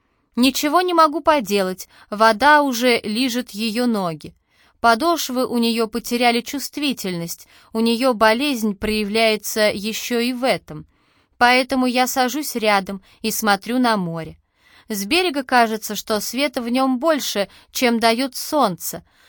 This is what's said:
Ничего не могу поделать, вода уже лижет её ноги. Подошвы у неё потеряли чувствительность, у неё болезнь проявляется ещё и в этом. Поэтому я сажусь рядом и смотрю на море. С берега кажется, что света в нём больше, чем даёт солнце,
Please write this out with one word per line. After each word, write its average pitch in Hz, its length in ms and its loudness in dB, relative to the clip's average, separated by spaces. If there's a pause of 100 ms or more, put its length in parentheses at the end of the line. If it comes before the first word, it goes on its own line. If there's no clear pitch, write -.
(340)
Ничего 277 460 2
не 359 140 0
могу 320 260 4
поделать, 202 680 0 (220)
вода 226 520 4
уже 247 380 2
лижет 240 500 -4
её 220 360 -2
ноги. 175 480 -4 (460)
Подошвы 254 640 2
у 240 120 -2
неё 226 280 0
потеряли 240 540 0
чувствительность, 233 1080 -6 (260)
у 226 80 -2
неё 233 340 2
болезнь 220 600 0
проявляется 214 1000 0
ещё 220 460 -6
и 240 140 -2
в 247 120 -6
этом. 160 420 -4 (520)
Поэтому 254 480 2
я 254 200 2
сажусь 254 500 -2
рядом 202 460 0 (200)
и 214 80 -2
смотрю 214 480 0
на 233 180 2
море. 165 420 -6 (500)
С 202 160 -6
берега 285 380 0
кажется, 226 540 0
что 214 240 -4
света 262 420 -4
в 233 60 -8
нём 262 300 0
больше, 269 500 -2 (240)
чем 233 260 0
даёт 233 380 0
солнце, 190 640 -2 (260)